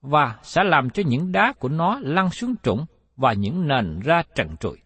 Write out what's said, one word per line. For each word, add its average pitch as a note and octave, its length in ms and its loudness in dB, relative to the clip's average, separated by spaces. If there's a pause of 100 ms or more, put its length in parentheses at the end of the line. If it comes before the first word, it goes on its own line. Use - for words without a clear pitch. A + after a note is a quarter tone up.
"Và C#3 420 0
sẽ F3+ 220 0
làm C#3+ 260 2
cho G3+ 160 -4
những D#3 260 0
đá G#3 260 2
của B2+ 100 -4
nó E3+ 340 0
lăn F3+ 280 0
xuống A#3+ 320 -4
trũng B2 240 0 (300)
và B2+ 160 2
những B2 360 -2
nền G2 320 -2
ra D#3+ 220 2 (120)
trần D#2+ 220 -4
trụi." E2 300 -8